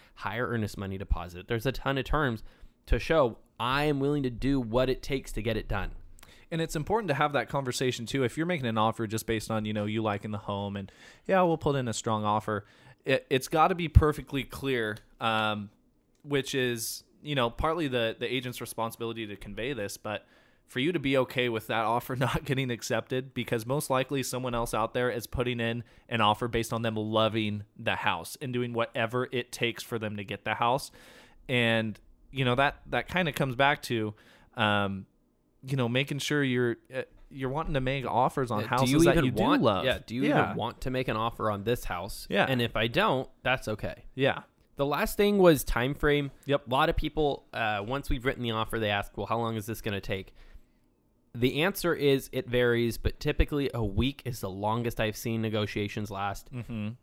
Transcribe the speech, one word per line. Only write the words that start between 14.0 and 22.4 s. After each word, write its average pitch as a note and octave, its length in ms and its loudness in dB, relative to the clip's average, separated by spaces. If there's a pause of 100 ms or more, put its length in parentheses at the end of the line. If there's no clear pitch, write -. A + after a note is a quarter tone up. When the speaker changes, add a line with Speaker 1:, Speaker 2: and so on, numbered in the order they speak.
Speaker 2:
clear, A2+ 540 -2 (240)
um, G#2+ 480 0 (540)
which C#3+ 320 -2
is, A#2+ 480 -2 (180)
you D3 140 -6
know, A#2+ 160 2
partly D#3+ 360 0
the, A#2 300 0
the A#2+ 160 -4
agent's B2+ 280 -6
responsibility A2+ 640 -6
to G2+ 80 -12
convey G#2+ 380 -8
this, G#2 240 -6
but G#2 280 -6 (400)
for - 140 -6
you D3 120 2
to F3 80 -2
be C3+ 180 2
okay B2 320 2
with A2 180 -2
that A2+ 180 0
offer A#2+ 300 0
<laughs> B2 120 2
not - 180 -2